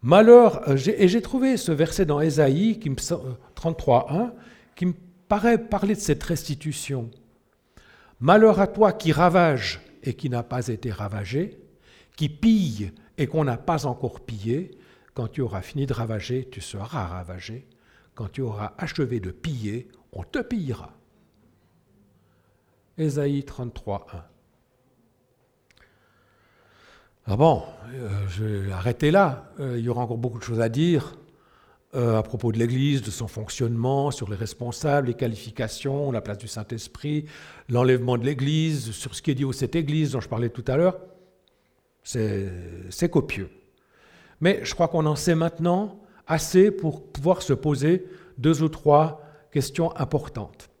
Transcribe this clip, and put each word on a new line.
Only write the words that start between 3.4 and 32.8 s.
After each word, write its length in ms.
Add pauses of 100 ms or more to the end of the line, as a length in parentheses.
trente-trois 600
un, 200 (420)
qui 100
me 80 (340)
paraît 300
parler 380
de 40
cette 240
restitution. « 880 (1080)
Malheur 400
à 60
toi 260
qui 180
ravage 680 (220)
et 100
qui 160
n'a 140
pas 260
été 200
ravagé, 720 (560)
qui 140
pille 640 (240)
et 100
qu'on 160
n'a 140
pas 300
encore 340
pillé. 560 (360)
Quand 140
tu 140
auras 200
fini 260
de 60
ravager, 540
tu 140
seras 440
ravagé. 600 (480)
Quand 180
tu 100
auras 360
achevé 420
de 120
piller, 560 (240)
on 120
te 160
pillera. » 540 (2000)
Ésaïe 460
trente-trois 720
un. 100 (3000)
Ah 100
bon, 280 (300)
euh, 360
je 160
vais 260
arrêter 400
là. 480
Euh, 180
il 60
y 60
aura 140
encore 140
beaucoup 200
de 60
choses 180
à 80
dire, 460 (760)
euh, 240
à 60
propos 280
de 60
l'Église, 440